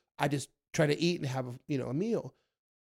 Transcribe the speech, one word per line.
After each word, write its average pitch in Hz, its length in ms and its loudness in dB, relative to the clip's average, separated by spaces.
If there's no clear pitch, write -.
I 147 80 4
just 139 220 -4
try 160 140 4
to 147 140 2
eat 170 200 2
and 139 80 -4
have 127 200 -4
a, 120 60 -10
you 143 120 0
know, 123 100 -4
a 123 60 -4
meal. 185 400 -2